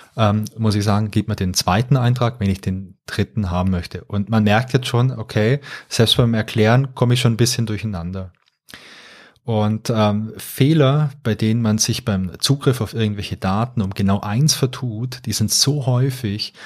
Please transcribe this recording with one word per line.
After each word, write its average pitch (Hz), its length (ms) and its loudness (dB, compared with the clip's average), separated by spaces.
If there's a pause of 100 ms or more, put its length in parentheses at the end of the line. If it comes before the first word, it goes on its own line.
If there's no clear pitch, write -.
(180)
ähm, 107 280 2 (120)
muss 110 160 0
ich 104 100 0
sagen, 104 280 0
gib 104 160 0
mir 107 80 -4
den 92 180 -2
zweiten 117 420 2
Eintrag, 120 440 0
wenn 98 100 0
ich 95 120 -2
den 95 440 -6
dritten 101 460 -4
haben 92 180 0
möchte. 90 360 -4
Und 101 260 -4
man 113 120 4
merkt 107 300 2
jetzt 127 140 -2
schon, 123 240 2
okay, 113 480 0 (300)
selbst - 280 2
beim 117 160 2
Erklären 117 640 2
komme 123 180 2
ich 123 80 2
schon 117 120 2
ein 107 40 -2
bisschen 117 300 0
durcheinander. 95 640 -8 (1120)
Und, 110 500 0
ähm, 107 440 0
Fehler, 147 720 2 (140)
bei 110 100 0
denen 110 300 0
man 110 160 2
sich - 260 -2
beim 95 340 -2
Zugriff 139 400 0
auf 104 140 -4
irgendwelche 104 440 -4
Daten 107 440 -2
um 95 100 -4
genau 98 300 0
eins 123 320 0
vertut, 123 720 -4
die 110 80 -4
sind 107 180 0
so 139 360 2
häufig, 123 640 -2 (120)